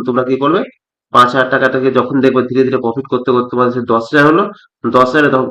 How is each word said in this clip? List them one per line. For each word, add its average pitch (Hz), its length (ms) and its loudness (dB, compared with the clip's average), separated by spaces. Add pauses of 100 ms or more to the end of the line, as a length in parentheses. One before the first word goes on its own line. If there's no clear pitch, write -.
তোমরা 127 220 -2
কি 131 140 0
করবে? 160 180 0 (520)
পাঁচ 123 200 4
হাজার 131 200 0
টাকা 135 200 0
থেকে 131 180 -2
যখন 123 320 -2
দেখবে 131 260 2
ধীরে 131 180 0
ধীরে 131 160 -2
প্রফিট 123 300 -4
করতে 127 180 -2
করতে 123 220 0
তোমাদের 123 220 0
সে 123 60 -2 (120)
দশ 113 160 0
হাজার 147 200 4
হলো, 175 140 2 (540)
দশ 127 140 4
হাজারে 147 220 2
তখন 127 180 0